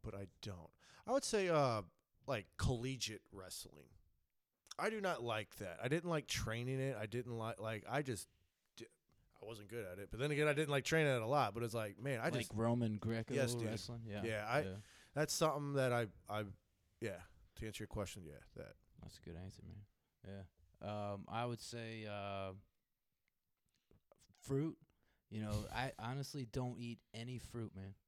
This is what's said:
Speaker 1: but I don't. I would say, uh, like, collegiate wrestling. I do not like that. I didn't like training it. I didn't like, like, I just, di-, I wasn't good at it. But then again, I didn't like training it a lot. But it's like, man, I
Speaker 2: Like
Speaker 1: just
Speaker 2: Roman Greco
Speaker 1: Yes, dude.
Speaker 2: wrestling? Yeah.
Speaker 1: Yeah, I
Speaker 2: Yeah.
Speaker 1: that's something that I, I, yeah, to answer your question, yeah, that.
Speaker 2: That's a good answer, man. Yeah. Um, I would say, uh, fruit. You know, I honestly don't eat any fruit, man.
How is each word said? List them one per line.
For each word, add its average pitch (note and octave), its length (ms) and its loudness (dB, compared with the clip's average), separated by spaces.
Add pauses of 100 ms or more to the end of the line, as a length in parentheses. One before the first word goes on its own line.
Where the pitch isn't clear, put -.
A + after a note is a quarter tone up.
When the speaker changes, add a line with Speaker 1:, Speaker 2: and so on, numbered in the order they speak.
Speaker 1:
but A2 120 -8
I G2 120 -8 (140)
don't. F2 280 -10 (380)
I - 40 2
would C4+ 120 4
say, F#3+ 260 4
uh, C3+ 320 6 (460)
like, A2+ 180 0 (120)
collegiate A#2 640 0 (100)
wrestling. F2+ 540 -10 (920)
I F3+ 120 2
do A3 100 -2
not E3+ 240 2
like A2 340 0
that. F#2 260 -6
I B2 40 0
didn't E3+ 220 2
like D#3 180 0
training B2 520 0
it. C3 200 0
I G#2+ 60 -2
didn't A#2 320 -4
like, A2 240 -4
like, A2 280 -4
I C3+ 120 2
just, C3 260 0 (480)
di-, A2+ 100 -12 (560)
I - 40 -10
wasn't G#2 240 -8
good A2+ 200 -2
at F2+ 100 -6
it. G2+ 120 -8
But A2 80 -4
then C#3+ 120 2
again, D3 160 4
I C#3+ 60 6
didn't D3 160 2
like C#3 140 4
training D#3 320 8
it A#2 60 4
a A2 60 0
lot. B2 260 6
But A#2 100 0
it's A2+ 100 0
like, G#2+ 280 -2
man, B2+ 180 0
I A#2 60 0
Speaker 2:
Like D#3 80 2
Speaker 1:
just A#2+ 200 0
Speaker 2:
Roman A2+ 440 4
Greco A2+ 360 0
Speaker 1:
Yes, B2+ 220 4
dude. A#2 140 0
Speaker 2:
wrestling? A2+ 400 -4
Yeah. G2+ 140 -2
Speaker 1:
Yeah, A2 260 0
I C3+ 120 6
Speaker 2:
Yeah. B2+ 60 0 (460)
Speaker 1:
that's D3 200 2
something D3 400 2
that C3 200 6
I, A#2 140 4 (220)
I, G#2+ 140 0 (560)
yeah, A2 120 -2 (460)
to A2+ 100 -6
answer G#2+ 160 -6
your G#2 40 -8
question, G2 380 -4
yeah, C#2+ 80 -10 (240)
that. - 160 -12 (280)
Speaker 2:
That's - 160 -14
a - 40 -20
good E2+ 200 -10
answer, F#2+ 240 -10
man. - 680 -16 (460)
Yeah. G#2 320 -4
Um, G2 160 -8
I A#2 160 -2
would A#2+ 160 -4
say, A2+ 500 -8
uh, G2 400 -4 (1900)
fruit. C#3+ 360 0 (520)
You G#2+ 120 -4
know, G#2+ 120 0 (200)
I C3 260 0
honestly C3 520 -4
don't B2 280 -2
eat A#2+ 200 -6 (140)
any A#2+ 240 -6
fruit, A2+ 380 -6
man. G2 180 -8 (140)